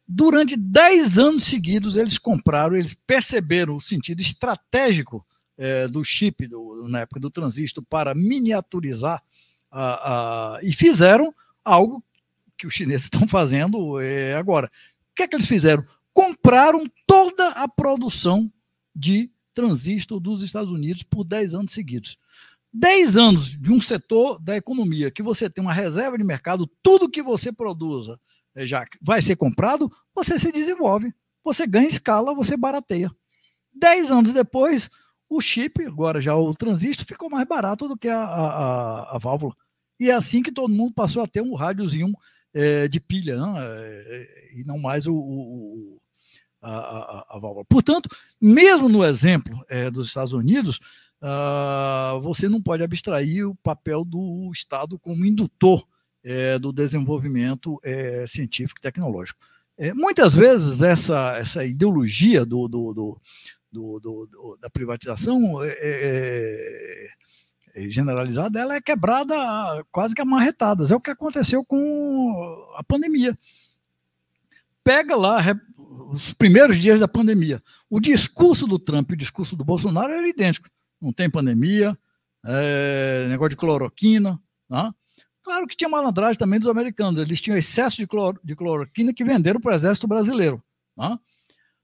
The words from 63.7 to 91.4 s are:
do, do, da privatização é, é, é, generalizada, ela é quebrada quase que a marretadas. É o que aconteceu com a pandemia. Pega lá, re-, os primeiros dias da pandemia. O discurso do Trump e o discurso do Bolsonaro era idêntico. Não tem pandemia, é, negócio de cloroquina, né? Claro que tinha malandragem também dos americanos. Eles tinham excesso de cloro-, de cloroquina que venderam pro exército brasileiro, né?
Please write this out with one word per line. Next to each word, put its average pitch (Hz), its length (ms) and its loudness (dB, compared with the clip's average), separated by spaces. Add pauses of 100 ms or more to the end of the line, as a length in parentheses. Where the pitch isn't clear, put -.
do, 110 260 -14
do, 110 600 -16
da 120 100 -16
privatização 139 920 -4
é, 151 60 -4 (120)
é, 127 1300 -6 (680)
é, 101 160 -12
generalizada, 131 720 -4
ela 269 160 -6
é 285 40 -8
quebrada 262 540 -2 (560)
quase 220 240 -4
que 294 80 -6
a - 20 -2
marretadas. 208 640 2
É 214 60 6
o 247 40 2
que 294 100 -10
aconteceu 269 540 -2
com 269 1120 -4
a 151 80 -12
pandemia. 285 520 0 (1500)
Pega 294 340 2
lá, 196 240 2
re-, 202 200 0 (500)
os 143 220 -10
primeiros 220 460 8
dias 214 220 6
da 208 80 2
pandemia. 202 540 0 (280)
O 214 80 0
discurso 285 680 4
do 190 120 0
Trump 147 320 -2
e 180 40 -4
o - 20 -6
discurso 160 400 -10
do 143 80 -6
Bolsonaro 180 480 0
era 339 160 -2
idêntico. 285 420 -2 (300)
Não 135 120 -6
tem 180 160 -2
pandemia, 160 720 0 (480)
é, 139 800 -2
negócio 131 220 0
de 143 60 -12
cloroquina, 175 840 0 (300)
né? 185 240 -4 (480)
Claro 359 240 -6
que - 100 -14
tinha 330 140 -4
malandragem 233 480 0
também 190 200 0
dos 226 100 -2
americanos. 214 520 -2
Eles 156 200 -4
tinham 208 180 -2
excesso 226 380 -2
de 214 100 -8
cloro-, 196 360 -2
de 151 140 -12
cloroquina 170 560 -2
que 240 120 -4
venderam 226 360 2
pro 226 140 0
exército 185 320 0
brasileiro, 208 560 0 (340)
né? 208 220 -6 (640)